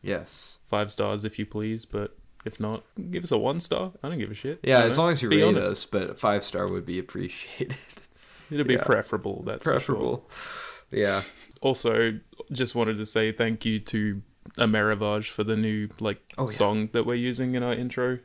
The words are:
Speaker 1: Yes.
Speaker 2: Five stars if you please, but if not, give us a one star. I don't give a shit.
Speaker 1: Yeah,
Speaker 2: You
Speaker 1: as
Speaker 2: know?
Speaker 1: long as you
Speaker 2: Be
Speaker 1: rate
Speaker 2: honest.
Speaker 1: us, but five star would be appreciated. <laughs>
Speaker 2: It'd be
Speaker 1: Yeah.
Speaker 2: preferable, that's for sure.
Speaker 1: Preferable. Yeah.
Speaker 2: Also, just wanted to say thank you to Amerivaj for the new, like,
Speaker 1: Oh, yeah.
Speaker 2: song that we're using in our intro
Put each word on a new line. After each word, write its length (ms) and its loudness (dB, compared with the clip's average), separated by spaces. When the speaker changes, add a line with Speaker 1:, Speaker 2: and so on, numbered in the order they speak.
Speaker 1:
Yes. 640 -8
Speaker 2:
Five 260 0
stars 320 -2
if 140 -6
you 80 -2
please, 380 -4
but 320 -6
if 160 -10
not, 220 -4
give 140 -4
us 80 -2
a 60 6
one 220 0
star. 320 -2
I 60 -6
don't 100 -6
give 120 -4
a 40 -10
shit. 280 -6
Speaker 1:
Yeah, 180 8
Speaker 2:
You 60 6
Speaker 1:
as 100 2
Speaker 2:
know? 80 4
Speaker 1:
long 80 4
as 100 0
you 60 2
Speaker 2:
Be 140 6
Speaker 1:
rate 20 6
Speaker 2:
honest. 160 2
Speaker 1:
us, 140 -6
but 320 -2
five 260 2
star 240 -2
would 160 -4
be 140 -4
appreciated. 800 -8
<laughs> 360 -20
Speaker 2:
It'd 160 0
be 80 6
Speaker 1:
Yeah. 100 2
Speaker 2:
preferable, 640 0
that's 180 -6
for 60 2
sure. 260 2
Speaker 1:
Preferable. 340 -2
Yeah. 320 2
Speaker 2:
Also, 580 2
just 220 -2
wanted 240 2
to 80 -4
say 260 2
thank 320 0
you 160 0
to 420 -2
Amerivaj 720 2
for 140 -2
the 140 0
new, 320 0
like, 240 -4
Speaker 1:
Oh, 60 0
yeah. 80 -2
Speaker 2:
song 400 2
that 120 2
we're 120 0
using 400 -2
in 80 0
our 100 0
intro 500 -2